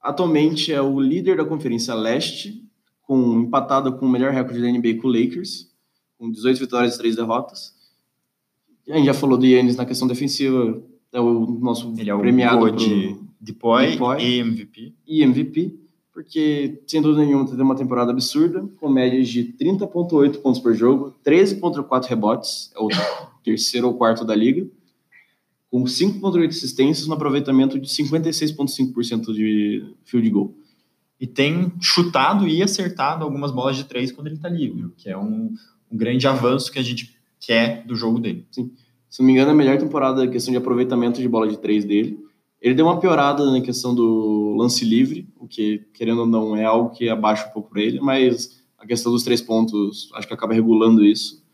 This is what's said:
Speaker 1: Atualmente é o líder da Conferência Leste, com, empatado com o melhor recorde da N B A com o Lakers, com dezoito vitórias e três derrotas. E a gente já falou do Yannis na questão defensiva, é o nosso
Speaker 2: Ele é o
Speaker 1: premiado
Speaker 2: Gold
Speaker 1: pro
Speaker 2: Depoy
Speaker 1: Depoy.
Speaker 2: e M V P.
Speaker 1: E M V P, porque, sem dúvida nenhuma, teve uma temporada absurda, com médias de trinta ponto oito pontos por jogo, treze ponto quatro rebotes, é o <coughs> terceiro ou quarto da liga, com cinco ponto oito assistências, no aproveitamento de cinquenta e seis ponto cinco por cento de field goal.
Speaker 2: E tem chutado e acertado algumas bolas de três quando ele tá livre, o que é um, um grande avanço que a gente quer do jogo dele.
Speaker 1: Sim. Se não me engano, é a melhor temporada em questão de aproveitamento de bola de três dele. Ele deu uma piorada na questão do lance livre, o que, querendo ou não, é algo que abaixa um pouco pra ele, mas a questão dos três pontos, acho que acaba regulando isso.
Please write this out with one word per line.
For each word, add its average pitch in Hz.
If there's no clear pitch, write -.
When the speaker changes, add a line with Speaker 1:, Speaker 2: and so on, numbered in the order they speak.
Speaker 1:
Atualmente 156
é 143
o 139
líder 175
da 156
Conferência 147
Leste, 156
com, 120
empatado 135
com 135
o -
melhor 127
recorde 123
da 120
N 120
B 117
A 113
com 131
o -
Lakers, 113
com 117
dezoito 120
vitórias 123
e -
três 113
derrotas. 117
E -
a 160
gente 147
já 139
falou 131
do 123
Yannis 127
na 127
questão 127
defensiva, 127
é 123
o 117
nosso 117
Speaker 2:
Ele 104
é 101
o 101
Speaker 1:
premiado 120
Speaker 2:
Gold 113
Speaker 1:
pro 101
Speaker 2:
Depoy 117
Speaker 1:
Depoy. 123
Speaker 2:
e 123
M 117
V 107
P. -
Speaker 1:
E 156
M 131
V 139
P, 165
porque, 151
sem 160
dúvida 151
nenhuma, 139
teve 123
uma 135
temporada 123
absurda, 165
com 151
médias 127
de 120
trinta 190
ponto 170
oito 143
pontos 127
por 117
jogo, 131
treze 185
ponto 143
quatro 127
rebotes, 110
é -
o 107
<coughs> -
terceiro 117
ou 117
quarto 113
da 110
liga, 113
com 123
cinco 185
ponto 185
oito 160
assistências, 139
no 156
aproveitamento 139
de 135
cinquenta 156
e 165
seis 156
ponto 143
cinco 127
por 117
cento 113
de 107
field 113
goal. 98
Speaker 2:
E 127
tem 160
chutado 175
e 165
acertado 170
algumas 139
bolas 131
de 135
três 123
quando 147
ele 156
tá 165
livre, 135
o -
que -
é 92
um, 110
um 113
grande 123
avanço 131
que -
a 131
gente 120
quer 117
do 120
jogo 113
dele. 104
Speaker 1:
Sim. 123
Se -
não 131
me 131
engano, 135
é -
a 151
melhor 135
temporada 131
em 117
questão 120
de 123
aproveitamento 123
de 123
bola 110
de 107
três 107
dele. 104
Ele 123
deu 156
uma 170
piorada 143
na 131
questão 123
do 110
lance 120
livre, 117
o 120
que, 107
querendo 113
ou 117
não, 110
é 110
algo 117
que 117
abaixa 107
um -
pouco 107
pra 104
ele, 110
mas 135
a -
questão 117
dos 117
três 120
pontos, 107
acho 107
que -
acaba 113
regulando 113
isso. -